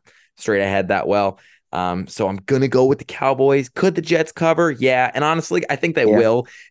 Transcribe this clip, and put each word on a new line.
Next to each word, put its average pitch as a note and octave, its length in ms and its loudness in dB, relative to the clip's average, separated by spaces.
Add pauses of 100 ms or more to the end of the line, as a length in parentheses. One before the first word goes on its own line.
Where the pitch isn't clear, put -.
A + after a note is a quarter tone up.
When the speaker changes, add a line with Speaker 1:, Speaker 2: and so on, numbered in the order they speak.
(360)
Speaker 1:
straight G2+ 260 0
ahead G2 260 0
that G2 180 0
well. G2 320 0 (340)
Um, F2+ 340 -4
so G2+ 220 -4
I'm F#2+ 80 -4
gonna C3+ 320 -2
go B2+ 180 4
with C#3 140 0
the - 40 -16
Cowboys. C3+ 640 0
Could - 280 -2
the F3 40 -4
Jets D#3+ 320 -2
cover? E3 380 2
Yeah. B2+ 420 2
And C#3 120 -2
honestly, E3 440 0
I C#3+ 80 -2
think E3+ 180 -4
they B2 120 2
Speaker 2:
Yeah. G#2+ 100 4
Speaker 1:
will, A#2 300 2 (240)